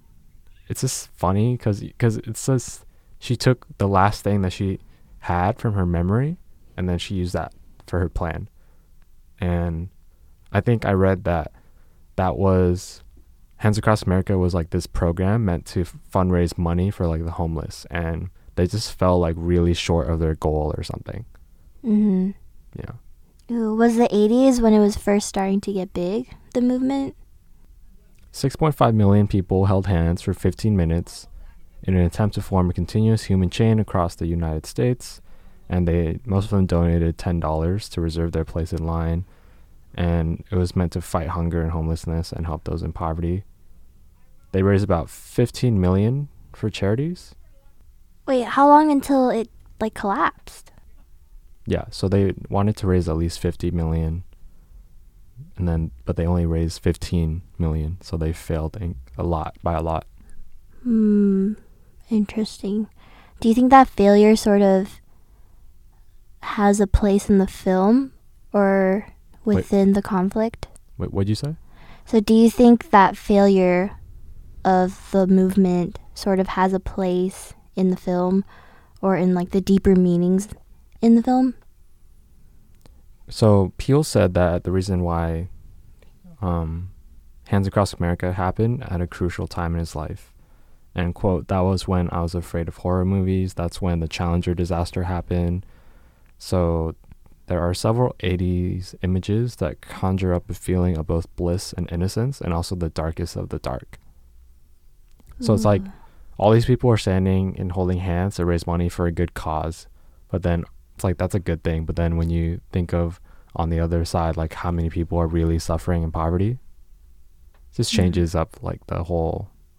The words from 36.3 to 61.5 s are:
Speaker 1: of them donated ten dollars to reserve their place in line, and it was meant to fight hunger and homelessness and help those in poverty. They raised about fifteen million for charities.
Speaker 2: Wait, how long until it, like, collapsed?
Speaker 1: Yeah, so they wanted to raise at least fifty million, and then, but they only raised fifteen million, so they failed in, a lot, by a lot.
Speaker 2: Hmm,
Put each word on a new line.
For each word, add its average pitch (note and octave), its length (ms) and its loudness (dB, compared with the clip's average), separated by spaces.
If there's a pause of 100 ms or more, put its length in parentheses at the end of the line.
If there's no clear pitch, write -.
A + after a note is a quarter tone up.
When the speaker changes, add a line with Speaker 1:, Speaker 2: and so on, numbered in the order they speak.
Speaker 1:
of G#2 40 -8
them G2 160 2
donated E2+ 520 2
ten F2 220 -4
dollars D#2+ 500 -4
to - 120 -6
reserve E2 300 -2
their D#2+ 140 -2
place E2+ 280 -6
in E2 120 -4
line, E2 400 -2 (680)
and E2+ 560 -2
it G2+ 60 -4
was F2+ 200 0
meant F2+ 180 0
to F2+ 80 -4
fight E2 280 -4
hunger E2+ 320 -2
and D#2+ 100 -2
homelessness E2 600 -4
and E2+ 140 -6
help D#2+ 180 -6
those E2 180 -6
in E2 120 -6
poverty. E2+ 500 -4 (1120)
They F#2+ 100 2
raised G2 200 4
about F2 260 0
fifteen - 720 -2
million G#2+ 480 2 (240)
for - 160 -6
charities. B2+ 680 -4 (880)
Speaker 2:
Wait, B3+ 200 0
how C#4 220 4
long D4+ 220 8
until C4+ 400 2
it, - 200 -4 (320)
like, A3 120 -4
collapsed? - 800 -4 (920)
Speaker 1:
Yeah, F2 260 -4
so - 160 -4
they F#2+ 260 2 (160)
wanted G2+ 280 0
to G2 100 -4
raise F2+ 200 2
at D#2+ 100 -2
least E2+ 220 -4
fifty F2 320 -4
million, E2 520 -2 (1300)
and F2+ 100 -4
then, E2 240 -2 (140)
but - 120 -6
they E2+ 80 0
only F2 200 0
raised E2 360 -2
fifteen E2+ 600 -2 (160)
million, D#2 440 -2
so - 140 -10
they D#2+ 160 -2
failed D#2+ 480 -6
in, E2+ 160 -8 (220)
a - 60 -4
lot, E2 400 -4
by F2 100 -2
a E2 80 -2
lot. E2 240 -4 (800)
Speaker 2:
Hmm, G#3 680 2 (560)